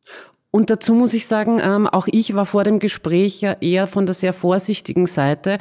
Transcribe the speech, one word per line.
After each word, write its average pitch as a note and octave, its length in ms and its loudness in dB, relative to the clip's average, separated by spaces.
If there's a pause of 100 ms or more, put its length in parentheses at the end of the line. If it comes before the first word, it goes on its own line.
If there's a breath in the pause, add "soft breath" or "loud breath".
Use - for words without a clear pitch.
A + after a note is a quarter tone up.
(540 loud breath)
Und G#3+ 140 4
dazu A3+ 240 0
muss A#3 220 4
ich A3+ 120 -2
sagen, A3 380 0
ähm, G3+ 220 0
auch - 260 0
ich A3 220 0
war G3+ 100 0
vor G3+ 180 0
dem G#3 160 2
Gespräch F#3+ 600 0
ja G3 140 -2
eher F#3 320 0
von G3 180 0
der F#3 80 0
sehr F#3 220 -2
vorsichtigen F#3 720 0
Seite. D3 540 0